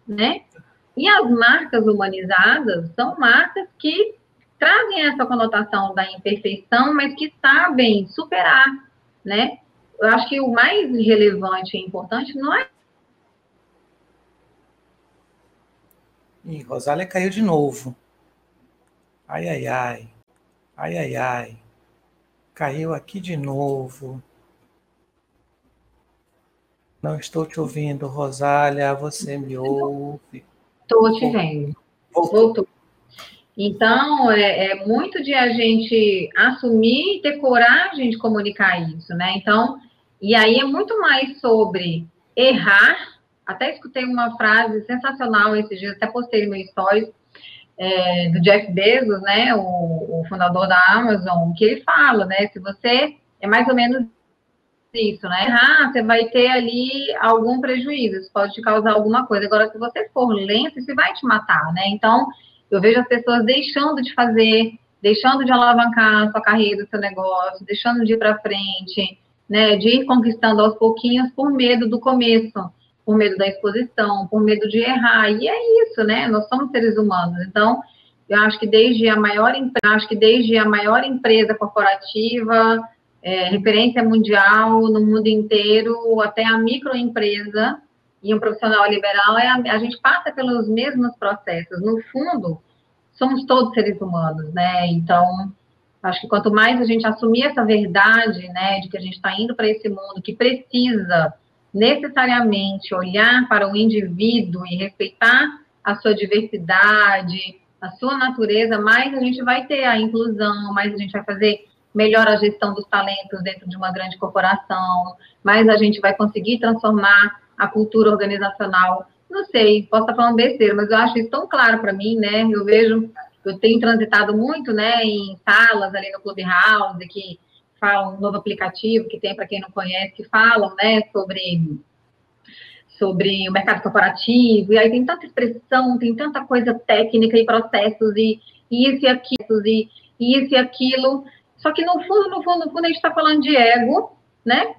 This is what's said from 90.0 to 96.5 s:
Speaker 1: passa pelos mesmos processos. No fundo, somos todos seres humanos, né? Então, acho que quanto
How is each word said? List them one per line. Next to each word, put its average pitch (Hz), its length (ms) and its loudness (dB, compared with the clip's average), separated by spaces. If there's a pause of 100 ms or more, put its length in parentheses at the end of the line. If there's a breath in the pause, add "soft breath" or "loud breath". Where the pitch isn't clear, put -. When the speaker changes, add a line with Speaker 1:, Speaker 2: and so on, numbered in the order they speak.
Speaker 1:
passa 294 320 0
pelos 240 360 -2
mesmos 247 480 -2
processos. 180 640 -6
No 226 200 -2 (120)
fundo, 254 480 -6 (520)
somos 262 340 -2
todos 254 280 2
seres 208 260 -2
humanos, 160 520 -6
né? 180 360 0
Então, 180 640 0 (500)
acho 185 180 -4
que 220 80 -14
quanto 208 220 0